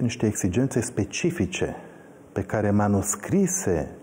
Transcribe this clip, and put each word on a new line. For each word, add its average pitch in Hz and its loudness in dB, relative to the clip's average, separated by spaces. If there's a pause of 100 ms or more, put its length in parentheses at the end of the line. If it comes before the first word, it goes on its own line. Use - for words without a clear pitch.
niște 117 0
exigențe 107 0
specifice - -2 (560)
pe 98 -2
care 104 0
manuscrise 101 2